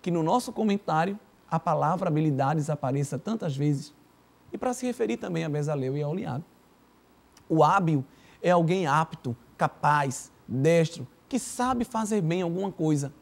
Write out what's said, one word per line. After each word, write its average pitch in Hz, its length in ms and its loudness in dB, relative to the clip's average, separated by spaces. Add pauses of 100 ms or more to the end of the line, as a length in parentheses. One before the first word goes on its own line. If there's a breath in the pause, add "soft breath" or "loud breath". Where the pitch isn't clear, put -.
que 180 100 -4
no 165 120 2
nosso 240 280 0
comentário 202 680 0 (300)
a 165 100 0
palavra 170 480 0
habilidades 151 640 0
apareça 139 480 -2
tantas 196 360 -4
vezes, 143 400 -2 (560)
e - 60 -12
para 254 160 -4
se 247 140 -6
referir 233 320 -2
também 170 260 -4
a 160 40 -4
Bezalel 143 460 -2
e 147 80 -4
a 143 60 -4
Oliabe. 170 360 -6 (1040)
O 160 120 6
hábil 160 400 4 (380 loud breath)
é 170 100 2
alguém 175 360 4
apto, 147 500 0 (220)
capaz, 147 720 0 (160)
destro, 147 580 2 (220)
que 262 100 -2
sabe 247 460 -2
fazer 220 380 -2
bem 165 180 0
alguma 180 320 -2
coisa. 147 500 0